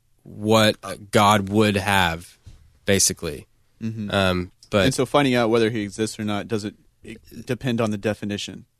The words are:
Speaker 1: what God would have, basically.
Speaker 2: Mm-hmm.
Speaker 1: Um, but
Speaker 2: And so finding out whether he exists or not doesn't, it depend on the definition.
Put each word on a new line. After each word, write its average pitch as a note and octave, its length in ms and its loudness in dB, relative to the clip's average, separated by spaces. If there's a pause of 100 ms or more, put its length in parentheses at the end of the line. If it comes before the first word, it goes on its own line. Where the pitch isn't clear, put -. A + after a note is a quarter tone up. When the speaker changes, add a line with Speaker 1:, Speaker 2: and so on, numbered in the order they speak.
(240)
Speaker 1:
what G#2+ 540 2 (340)
God G#2 380 4
would G#2 280 2
have, F#2 600 -2 (480)
basically. E2 640 -2 (340)
Speaker 2:
Mm-hmm. A2 300 -8
Speaker 1:
Um, F#2 400 0 (180)
but G2 160 2
Speaker 2:
And C3 80 2
so C3+ 140 -2
finding C#3+ 280 2
out A#2 140 2
whether A2+ 220 4
he A2 100 -4
exists G#2+ 380 -6
or A2 40 -6
not G#2 240 -4
doesn't, G#2 300 -6 (260)
it - 420 -18
depend A#2+ 360 -4
on A2 80 0
the G#2+ 80 -4
definition. G2+ 680 -6 (140)